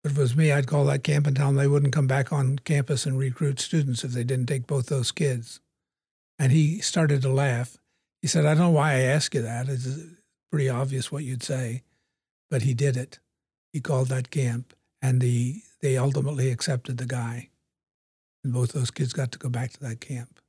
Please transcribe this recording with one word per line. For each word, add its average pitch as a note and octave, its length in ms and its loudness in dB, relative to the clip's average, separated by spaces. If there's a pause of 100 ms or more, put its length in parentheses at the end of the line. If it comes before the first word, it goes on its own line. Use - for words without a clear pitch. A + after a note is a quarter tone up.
If C#3+ 140 0
it - 20 2
was C3 180 2
me, D#3 140 4
I'd C#3 160 2
call D3 180 2
that C#3+ 180 0
camp D3 240 2
and C3+ 80 2
tell C#3 120 2
them C#3 100 2
they C#3 100 2
wouldn't C#3+ 260 2
come C#3 140 2
back C3+ 240 0
on C#3 280 0
campus C#3+ 460 -2
and C3 120 -2
recruit C3+ 420 -2
students C#3 440 -2
if B2+ 80 -8
they A#2+ 120 -4
didn't B2+ 220 0
take B2 220 -4
both C3 200 -2
those C3 240 -2
kids." B2+ 480 -2 (800)
And C3+ 120 4
he D#3+ 300 4
started D3 400 2
to C3 80 0
laugh. C3 480 0 (440)
He D#3 60 -4
said, D3+ 180 2
"I D3+ 80 4
don't D#3+ 100 4
know F3 80 4
why D3 220 4
I C3 60 2
ask C#3 360 0
you B2+ 80 0
that. A#2+ 260 -4
It's B2+ 180 -6 (640)
pretty C#3 180 0
obvious C3 420 -4
what D3 120 -6
you'd B2+ 200 -6
say." B2+ 400 -4 (680)
But B2 140 0
he C3 100 2
did B2+ 240 2
it. - 220 -8 (540)
He D3+ 60 -4
called C3 280 0
that B2+ 240 -4
camp, B2 420 -2 (280)
and B2+ 200 4
the, B2 400 0 (200)
they C3 160 0
ultimately C3+ 520 0
accepted B2 480 -4
the C3 80 -6
guy. A#2+ 440 -6 (960)
And B2+ 100 -2
both B2 180 0
those B2+ 200 -2
kids B2+ 220 -4
got C3 200 -4
to - 60 -18
go B2+ 100 -6
back B2 240 -4
to - 80 -20
that A#2 180 -8
camp. B2 500 -12